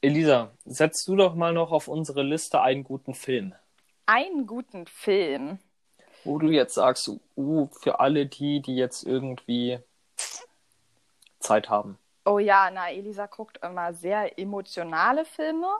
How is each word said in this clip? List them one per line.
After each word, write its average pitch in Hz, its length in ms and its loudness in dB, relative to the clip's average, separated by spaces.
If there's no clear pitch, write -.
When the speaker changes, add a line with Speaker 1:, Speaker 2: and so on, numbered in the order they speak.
Speaker 1:
Elisa, 143 500 4
setz 156 400 0
du 190 100 0
doch 185 180 6
mal 170 200 0
noch 165 180 0
auf 151 160 0
unsere 147 340 -4
Liste 147 380 0
einen 131 240 2
guten 135 300 -10
Film. 107 400 -6
Speaker 2:
Einen 277 420 0
guten 208 400 -12
Film? 170 720 -2
Speaker 1:
Wo 147 160 -2
du 156 120 2
jetzt 139 240 4
sagst, - 360 2
„Uh, 143 320 0
für - 200 0
alle 143 260 4
die, 143 340 -4
die 131 160 -6
jetzt 127 280 -2
irgendwie 123 760 -4
Zeit 110 320 2
haben.“ 104 280 -2
Speaker 2:
Oh 208 140 4
ja, 196 340 4
na, 180 180 -6
Elisa 202 360 -10
guckt - 360 -16
immer 175 300 -6
sehr 190 460 -4
emotionale 196 880 -2
Filme. 320 440 -4